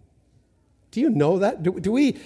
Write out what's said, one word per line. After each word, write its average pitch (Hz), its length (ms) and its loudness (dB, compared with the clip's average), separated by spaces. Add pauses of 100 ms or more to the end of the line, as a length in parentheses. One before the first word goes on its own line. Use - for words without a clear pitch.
(920)
Do 220 100 -4
you 294 100 2
know 180 260 2
that? 202 240 -2
Do, 180 180 -2
do 185 120 -4
we, 262 340 0